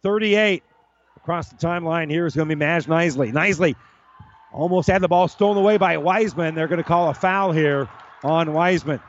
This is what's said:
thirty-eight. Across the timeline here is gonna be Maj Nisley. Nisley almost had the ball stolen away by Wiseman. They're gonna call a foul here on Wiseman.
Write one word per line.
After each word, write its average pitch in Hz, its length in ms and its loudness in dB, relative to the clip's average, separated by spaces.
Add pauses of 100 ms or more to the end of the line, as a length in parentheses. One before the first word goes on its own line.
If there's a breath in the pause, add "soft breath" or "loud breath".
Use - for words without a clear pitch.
thirty-eight. 208 600 2 (540)
Across 165 320 -6
the - 60 -20
timeline 165 540 -2
here 165 160 -2
is 151 100 -4
gonna 156 120 0
be 156 80 -2
Maj 151 320 0
Nisley. 147 440 0
Nisley 160 440 0 (760 soft breath)
almost 180 380 0
had 190 120 2
the 185 60 0
ball 175 200 2
stolen 202 300 0
away 202 200 4
by 180 200 2
Wiseman. 170 580 -2
They're 160 120 -2
gonna 165 160 -2
call 170 260 0
a 151 40 -4
foul 190 380 0
here 143 360 0 (360)
on 156 280 0
Wiseman. 156 580 0